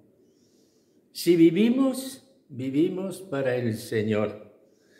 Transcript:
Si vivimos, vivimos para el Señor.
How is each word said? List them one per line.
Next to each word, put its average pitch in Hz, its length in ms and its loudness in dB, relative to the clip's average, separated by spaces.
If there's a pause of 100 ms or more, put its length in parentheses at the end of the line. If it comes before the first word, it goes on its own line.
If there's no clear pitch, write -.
(1120)
Si - 240 2
vivimos, 233 920 2 (220)
vivimos 165 760 -4
para 131 360 -2
el 117 180 -2
Señor. 107 800 -4 (440)